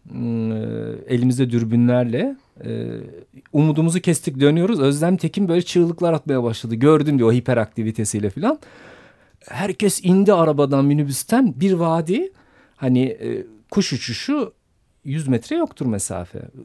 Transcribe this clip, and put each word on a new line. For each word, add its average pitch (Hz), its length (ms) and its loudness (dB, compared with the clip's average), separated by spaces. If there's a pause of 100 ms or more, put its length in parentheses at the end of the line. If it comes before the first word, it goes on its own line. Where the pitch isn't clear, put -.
(120)
Hmm, 117 400 -4
e, 110 40 -4 (520)
elimizde 127 420 2
dürbünlerle. 120 840 2 (300)
E, 113 220 -8 (640)
umudumuzu 156 460 2
kestik, 151 400 -2
dönüyoruz. 170 400 2
Özlem 147 380 0
Tekin 185 300 -2
böyle 170 140 2
çığlıklar 170 520 0
atmaya 139 300 0
başladı. 113 320 -4
"Gördüm." 147 420 4
diyor, 117 120 4
o 113 40 6
hiperaktivitesiyle 110 960 -2
falan. 233 300 -2 (880)
Herkes 190 560 -2
indi 196 280 6
arabadan, 143 520 2
minibüsten. 147 720 0
Bir 190 160 2
vadi, 170 580 -2 (440)
hani, 127 300 0
e, 110 400 -6 (260)
kuş - 220 -2
uçuşu 202 600 -6 (500)
yüz 143 240 -6
metre 127 280 -2
yoktur 320 300 -4
mesafe. 101 560 -6 (220)